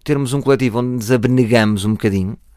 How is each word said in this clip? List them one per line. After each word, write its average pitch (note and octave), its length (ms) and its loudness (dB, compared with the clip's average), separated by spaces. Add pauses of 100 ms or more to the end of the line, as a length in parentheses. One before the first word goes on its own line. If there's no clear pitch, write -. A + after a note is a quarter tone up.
termos C#3+ 300 -2
um C#3+ 80 -2
coletivo B2+ 380 0
onde B2 100 -2
nos A#2+ 200 -6
abnegamos A2+ 760 2
um G#2+ 80 0
bocadinho. G2 440 -2 (200)